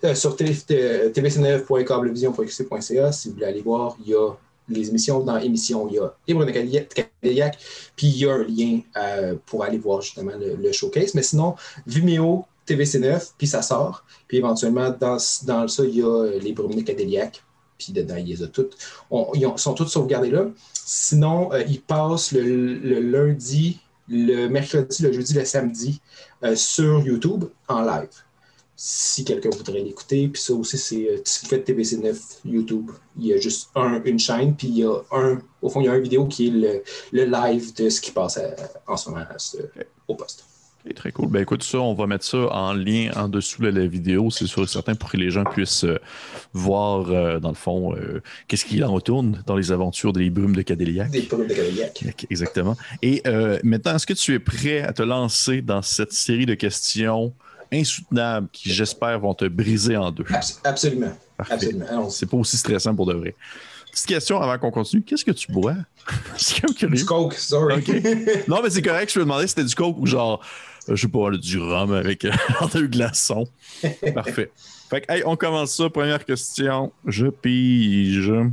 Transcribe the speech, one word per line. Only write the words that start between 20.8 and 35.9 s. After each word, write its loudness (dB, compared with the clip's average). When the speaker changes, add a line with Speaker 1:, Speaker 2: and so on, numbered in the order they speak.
Speaker 1:
Sinon, 2
euh, 2
ils -2
passent 0
le... 4
le 0
lundi, 2
le 2
mercredi, 0
le 4
jeudi, 0
le 2
samedi, -2
euh, 2
sur 4
YouTube 0
en 0
live. -2
Si -4
quelqu'un 0
voudrait -4
l'écouter, -2
puis -4
ça 0
aussi, -2
c'est, -4
euh, -2
si -4
vous -14
faites 0
T -2
V 0
C -2
neuf -2
YouTube, -2
il -4
y 2
a 4
juste -2
un, 0
une 2
chaîne, 2
puis -6
il 0
y 4
a 2
un, 2
au -2
fond, -2
il 4
y 4
a 2